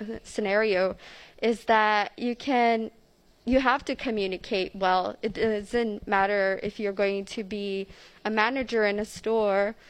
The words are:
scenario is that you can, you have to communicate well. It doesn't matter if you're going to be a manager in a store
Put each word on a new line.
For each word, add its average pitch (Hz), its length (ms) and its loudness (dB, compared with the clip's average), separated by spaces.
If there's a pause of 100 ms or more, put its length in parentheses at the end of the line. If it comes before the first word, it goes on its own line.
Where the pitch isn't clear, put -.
(240)
scenario 196 720 0 (460)
is 220 240 0
that 214 520 4
you 240 180 -4
can, 233 560 2 (520)
you 254 160 4
have 262 260 2
to 262 100 -4
communicate 196 800 -2
well. 185 460 2
It 214 120 -4
doesn't 214 760 -2
matter 196 560 2
if 202 160 -6
you're 202 140 -2
going 196 320 0
to 214 180 -8
be 196 440 -6 (360)
a 214 60 -4
manager 226 560 0
in 202 140 0
a 214 60 -4
store 208 720 0 (140)